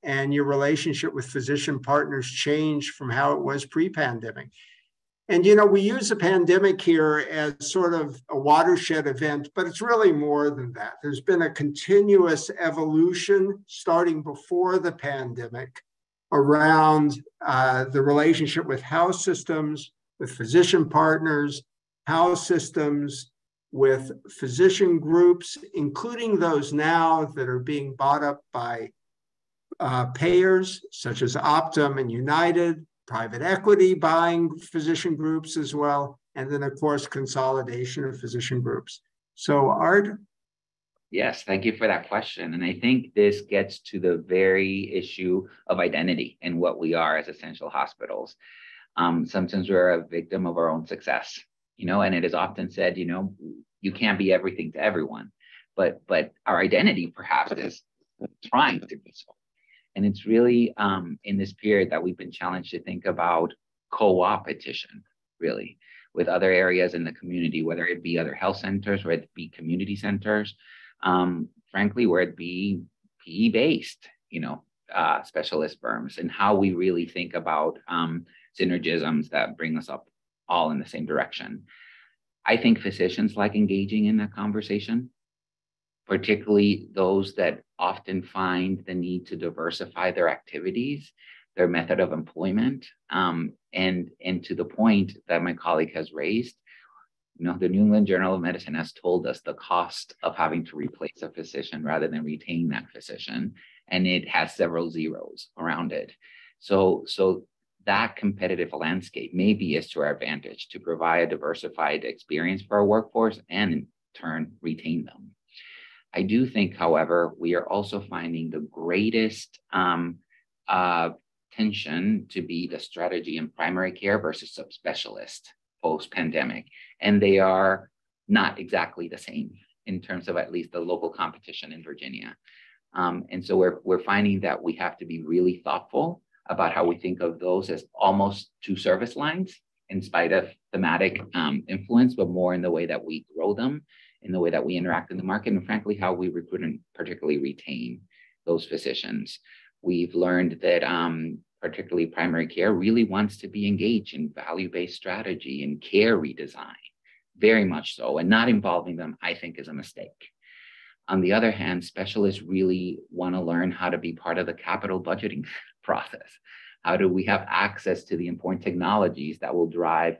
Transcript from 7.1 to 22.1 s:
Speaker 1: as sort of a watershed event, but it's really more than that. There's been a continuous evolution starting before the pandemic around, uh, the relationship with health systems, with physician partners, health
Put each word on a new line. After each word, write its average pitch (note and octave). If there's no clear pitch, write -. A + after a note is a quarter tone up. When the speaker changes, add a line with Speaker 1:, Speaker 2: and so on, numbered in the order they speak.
Speaker 1:
as D3+
sort F3
of D3
a D3+
watershed D#3+
event, D3
but F3
it's E3+
really A3
more D3
than B2+
that. A#2+
There's C#3+
been F3
a D#3
continuous F3
evolution F3
starting E3
before F3
the C#3+
pandemic B2
around, D3+
uh, C3
the C3+
relationship D3+
with C3
health F3
systems, D#3
with B2
physician E3
partners, D#3
health E3+